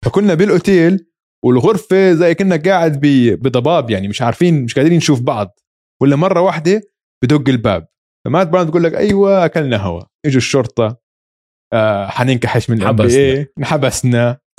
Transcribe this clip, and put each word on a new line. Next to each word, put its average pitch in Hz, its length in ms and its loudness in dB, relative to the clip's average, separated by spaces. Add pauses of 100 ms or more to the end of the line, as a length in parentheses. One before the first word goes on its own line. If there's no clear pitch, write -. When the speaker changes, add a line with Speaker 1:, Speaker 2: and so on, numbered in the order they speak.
Speaker 1:
فكنا 196 280 0
بالأوتيل 180 720 2 (380)
والغرفة 185 680 2
زي 170 220 2
كنا 190 200 0
قاعد 165 440 0
ب-، 127 440 2
بضباب، 127 460 0
يعني 98 180 -4
مش 104 140 -8
عارفين، 143 420 0
مش 117 120 -8
قادرين 165 220 2
نشوف 139 240 0
بعض. 107 380 -6 (420)
ولا 139 140 4
مرة 175 260 0
واحدة 180 400 0 (420)
بدق 131 260 0
الباب. 110 380 -2 (380)
فمات 165 220 0
بارنز 170 220 0
بقول 170 140 0
لك: 160 100 0
"أيوة، 196 520 2
أكلنا 139 320 -2
هوا." 90 240 -6 (240)
إجوا 135 120 0
الشرطة. 120 600 -2 (760)
آه، 107 340 -2
حننكحش 123 640 -2
من 113 120 -2
ال 92 60 -2
Speaker 2:
حبسنا. 110 180 0
Speaker 1:
إن 120 40 2
بي 123 80 2
إيه. 139 400 0
انحبسنا، 123 800 -2 (220)